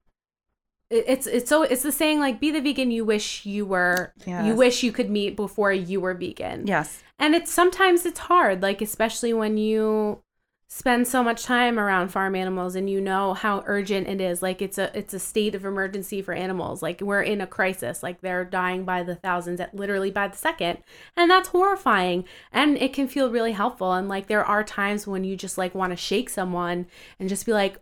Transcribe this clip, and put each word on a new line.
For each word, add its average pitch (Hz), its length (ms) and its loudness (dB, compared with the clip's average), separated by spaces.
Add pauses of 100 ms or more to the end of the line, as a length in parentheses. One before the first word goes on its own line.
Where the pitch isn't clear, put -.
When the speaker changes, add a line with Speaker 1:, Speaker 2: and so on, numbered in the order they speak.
(920)
Speaker 1:
it, 226 160 2
it's, 269 180 0
it's 240 240 0
so, 311 140 6
it's 254 180 0
the 285 100 -2
saying, 311 280 2
like, 262 200 0
"Be 294 120 0
the 302 100 0
vegan 262 300 0
you 226 120 0
wish 208 440 -2
you 202 180 -4
were, 180 480 0 (140)
you 180 60 -6
Speaker 2:
Yes. 208 240 2
Speaker 1:
wish 247 260 6
you 233 80 2
could 220 180 -2
meet 202 260 0
before 202 380 0
you 190 260 -2
were 185 140 -2
vegan." - 540 -6
Speaker 2:
Yes. 160 340 -2 (160)
Speaker 1:
And 302 160 4
it's, 339 180 0
sometimes 359 540 4
it's 339 140 -4
hard, 240 420 4
like, 196 220 0
especially 226 500 -2
when 220 240 0
you 214 640 0 (460)
spend 240 400 0
so 254 160 2
much 233 200 -2
time 240 360 2
around 190 300 2
farm 190 260 -2
animals 185 400 -2
and 190 140 -2
you 196 100 0
know 196 360 0
how 202 320 -2
urgent 196 400 -2
it 196 120 -4
is. 175 220 -2
Like, 185 220 -2
it's 196 160 -8
a, 190 180 -2
it's 202 160 -10
a 185 60 -8
state 208 360 -2
of 190 80 -8
emergency 196 600 -4
for 180 100 -8
animals. 185 480 -6
Like, 165 200 -6
we're 202 200 0
in 208 180 -2
a 185 80 -6
crisis. 185 540 -4
Like, 175 180 -8
they're 185 240 -4
dying 185 400 -2
by 180 200 -2
the 175 120 -6
thousands, 175 460 -4
at, - 140 -8
literally 196 360 -2
by 202 160 -2
the 190 80 -10
second. 311 440 -2 (360)
And 349 160 6
that's 370 180 6
horrifying. 214 760 2 (260)
And 285 280 4
it 269 140 0
can 277 140 0
feel 269 220 2
really 226 240 0
helpful. 196 400 0
And, 190 160 -2
like, 196 180 -4
there 214 160 2
are 208 200 2
times 208 440 -4
when 190 160 -4
you 190 140 -4
just, 185 200 -8
like, 185 180 -2
wanna 180 200 -2
shake 226 340 -2
someone 175 580 -2 (320)
and 190 100 -4
just 196 160 -4
be 226 80 2
like, 196 280 0